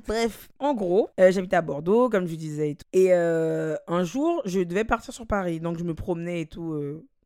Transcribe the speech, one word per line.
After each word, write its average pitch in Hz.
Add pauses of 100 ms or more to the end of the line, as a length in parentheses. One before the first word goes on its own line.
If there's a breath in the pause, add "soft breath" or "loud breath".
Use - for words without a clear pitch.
Bref. 226 (120)
En 285
gros, 202 (100)
euh, 185
j'habitais 185
à 170
Bordeaux, 165
comme 196
je 170
vous 165
disais 151
et 143
tout. -
Et, 185
euh, 160 (120)
un 180
jour, 302
je 190
devais 180
partir 233
sur 226
Paris. 180
Donc, 170
je 170
me 170
promenais 170
et 160
tout, 165
euh, 151 (200)